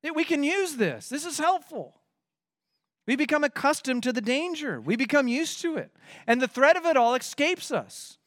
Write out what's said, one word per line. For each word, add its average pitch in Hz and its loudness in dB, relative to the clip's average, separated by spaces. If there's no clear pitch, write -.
Yeah, 302 -6
we 311 0
can 294 0
use 339 0
this. 160 -2
This 285 -6
is 311 -8
helpful." 302 -2
We 254 0
become 294 0
accustomed 269 0
to 247 0
the 240 -2
danger. 277 -4
We 147 0
become 262 2
used 277 -2
to 330 -4
it. - -8
And 233 4
the 262 2
threat 285 6
of 339 -2
it 320 4
all 240 4
escapes 302 -2
us. - -8